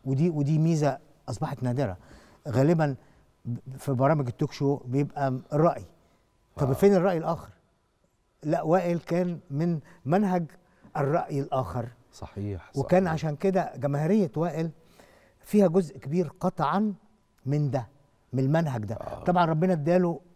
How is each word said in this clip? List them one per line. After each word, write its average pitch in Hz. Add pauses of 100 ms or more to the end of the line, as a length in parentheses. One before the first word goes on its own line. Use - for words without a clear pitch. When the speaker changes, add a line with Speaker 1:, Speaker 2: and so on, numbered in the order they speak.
Speaker 1:
ودي، 135
ودي 151
ميزة 151 (320)
أصبحت 135
نادرة. 123 (500)
غالبا 143 (500)
ب-، 120 (200)
في -
برامج 139
التوك 139
شو 139 (100)
بيبقى 135 (140)
الرأي. 160 (720)
طب 135
Speaker 2:
آه. 131
Speaker 1:
فين 196
الرأي 180
الآخر؟ - (920)
لا، 151
وائل 160
كان 175 (120)
من 160 (260)
منهج 180 (520)
الرأي 143
الآخر. 123 (260)
Speaker 2:
صحيح، -
Speaker 1:
وكان 180
Speaker 2:
صحيح. 165
Speaker 1:
عشان 151
كده 185
جماهيرية 147
وائل 160 (680)
فيها 208
جزء 165
كبير 151
قطعا 185 (520)
من 147
ده، 120 (460)
من 127
المنهج 135
ده. 110
Speaker 2:
آه. -
Speaker 1:
طبعا 175
ربنا 165
اداله 170 (160)